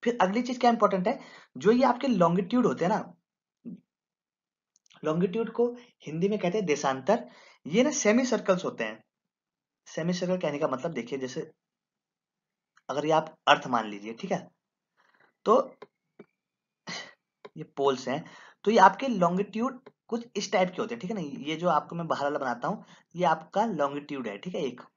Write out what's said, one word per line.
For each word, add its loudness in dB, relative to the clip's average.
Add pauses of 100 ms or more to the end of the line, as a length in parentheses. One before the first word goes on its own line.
फिर 0
अगली 2
चीज -4
क्या 6
इंपॉर्टेंट 2
है, -2 (380)
जो 4
ये 6
आपके 2
लॉन्गिट्यूड 4
होते 0
हैं 2
ना, -4 (1900)
लॉन्गिट्यूड -2
को 0 (360)
हिंदी -2
में 0
कहते -2
हैं -4
देशांतर, 0 (380)
ये 2
ना 2
सेमी 2
सर्कल्स 0
होते -4
हैं। -10 (840)
सेमी -4
सर्कल -2
कहने -4
का 0
मतलब -6
देखिए, -8
जैसे -8 (1400)
अगर -2
ये 2
आप 0 (140)
अर्थ 6
मान 0
लीजिए, -10
ठीक -6
है, -6 (1000)
तो 2 (1800)
ये -10 (120)
पोल्स 0
हैं, -4 (400)
तो 4
ये 6
आपके 6
लॉन्गिट्यूड 0 (280)
कुछ -6 (100)
इस -6
टाइप 2
के -6
होते -6
हैं, -12
ठीक -8
है -6
ना। -6 (220)
ये -4
जो -2
आपको 0
मैं -6
बाहर -2
वाला 0
बनाता -4
हूँ, -6 (300)
ये -2
आपका 0
लॉन्गिट्यूड -4
है, -8
ठीक -12
है, -4
एक। -6 (160)